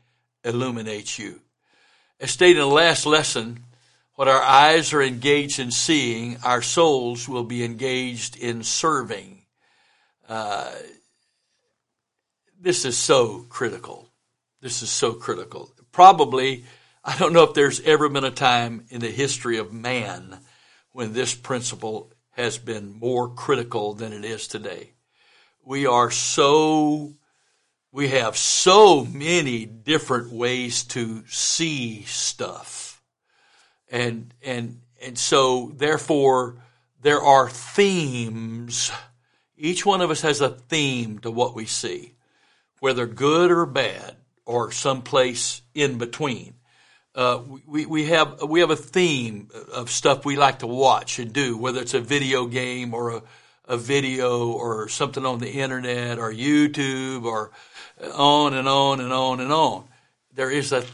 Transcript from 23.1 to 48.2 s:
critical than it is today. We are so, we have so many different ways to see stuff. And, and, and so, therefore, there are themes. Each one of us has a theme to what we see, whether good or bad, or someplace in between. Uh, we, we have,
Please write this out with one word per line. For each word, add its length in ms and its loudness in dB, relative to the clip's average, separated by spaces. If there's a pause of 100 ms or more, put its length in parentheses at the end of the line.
critical 640 -4
than 180 -12
it 100 -14
is 240 -10
today. 440 -12 (760)
We 220 -2
are 240 4
so, 1040 2 (760)
we 180 -2
have 280 0
so 640 8
many 640 -2
different 640 -4
ways 520 -4
to 440 -8
see 760 -4
stuff. 960 -10 (880)
And, 420 -6 (120)
and, 380 -10 (200)
and 160 -14
so, 580 2
therefore, 840 2 (400)
there 220 4
are 260 6
themes. 1400 -2 (640)
Each 260 -4
one 180 2
of 100 0
us 100 -2
has 180 0
a 100 2
theme 720 -4
to 100 -8
what 240 -2
we 100 -10
see, 480 -8 (680)
whether 260 0
good 420 2
or 160 2
bad, 500 -4 (300)
or 260 -2
someplace 920 -2 (100)
in 240 0
between. 560 -8 (640)
Uh, 260 0 (240)
we, 220 -4
we 180 -2
have, 380 0